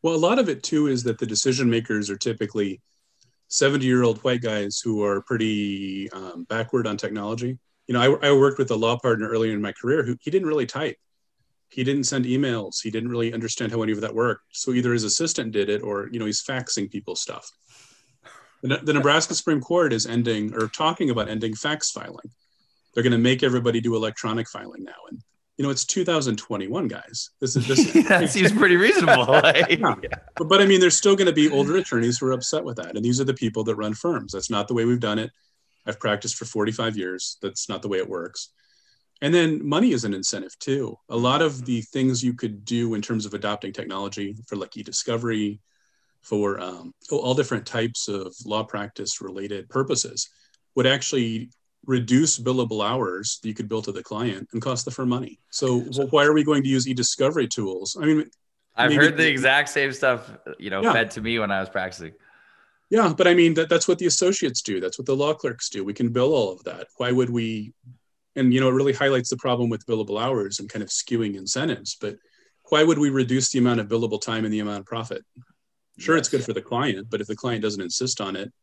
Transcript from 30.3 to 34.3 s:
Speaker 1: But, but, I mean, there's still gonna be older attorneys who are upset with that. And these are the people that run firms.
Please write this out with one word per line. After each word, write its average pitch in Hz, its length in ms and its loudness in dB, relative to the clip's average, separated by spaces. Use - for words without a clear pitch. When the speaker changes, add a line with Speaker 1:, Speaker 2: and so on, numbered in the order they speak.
Speaker 1:
But, 160 120 -4
but, 196 120 8
I 196 60 8
mean, 196 120 8
there's 180 180 6
still 202 200 4
gonna 185 160 4
be 151 180 4
older 143 280 2
attorneys 120 400 0
who 135 80 -2
are 131 60 2
upset 131 320 -2
with 117 120 -8
that. 90 200 -10
And 107 80 -4
these 123 160 2
are 135 40 2
the 131 100 0
people 113 300 -2
that 110 120 -2
run 107 180 -4
firms. 120 380 -4